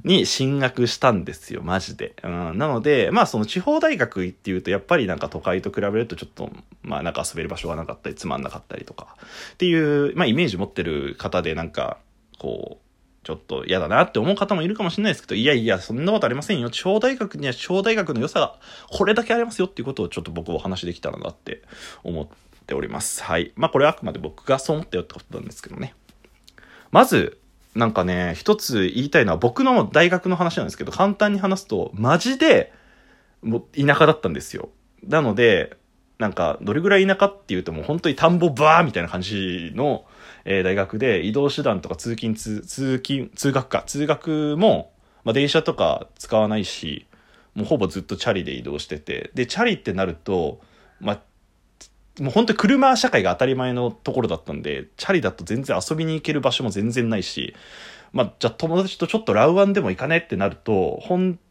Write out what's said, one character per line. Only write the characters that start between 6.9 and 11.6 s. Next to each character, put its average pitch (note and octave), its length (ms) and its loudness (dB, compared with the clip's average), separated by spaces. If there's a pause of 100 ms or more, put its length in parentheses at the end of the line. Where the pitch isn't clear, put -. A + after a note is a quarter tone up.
あ、 C#2+ 60 -6
な E2+ 80 -4
ん - 20 -12
か B1+ 100 -2
遊 - 120 -10
べ D#2+ 80 -6
る E2 40 -6
場 E2+ 80 -10
所 - 120 -10
が D#2+ 80 -6
な D#2+ 100 -8
か - 60 -10
っ - 80 -20
た - 80 -10
り、 C#2 80 -10
つ - 100 -10
ま C2+ 120 -4
ん C#2 40 -8
な C2 80 -10
か - 80 -14
っ - 80 -20
た - 100 -14
り - 80 -14
と - 80 -18
か、 - 240 -20 (360)
っ - 40 -20
て F#3 100 0
い F3 120 4
う、 D3 380 2
ま F3 80 2
あ、 - 20 2
イ A2+ 60 2
メ D3 140 2
ー - 20 0
ジ G2 80 -4
持 F#2+ 80 -4
っ - 80 -8
て F#2+ 100 -4
る D2 340 -4
方 F#2 260 -2
で、 D#2+ 120 -4
な E2 80 -6